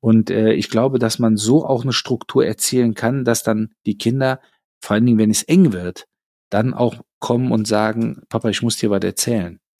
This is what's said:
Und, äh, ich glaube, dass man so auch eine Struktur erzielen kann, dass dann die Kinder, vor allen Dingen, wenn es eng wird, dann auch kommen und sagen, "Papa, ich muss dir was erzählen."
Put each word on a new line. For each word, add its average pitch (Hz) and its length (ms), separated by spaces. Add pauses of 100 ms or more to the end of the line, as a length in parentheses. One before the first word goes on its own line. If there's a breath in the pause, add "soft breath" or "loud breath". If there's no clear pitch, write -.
Und, 113 300
äh, 110 240
ich - 140
glaube, 127 300
dass 117 220
man 110 160
so 113 280
auch 127 180
eine 127 100
Struktur - 520
erzielen 117 500
kann, 127 300
dass 117 200
dann 107 280 (140)
die 104 120
Kinder, 131 420 (420 soft breath)
vor - 120
allen 110 120
Dingen, 117 120
wenn 107 120
es - 140
eng 170 280
wird, 90 360 (400)
dann 110 260
auch 117 260 (200)
kommen 120 320
und 110 160
sagen, 110 600
"Papa, 113 200
ich 101 140
muss 117 160
dir 107 120
was 98 140
erzählen." 95 560 (200)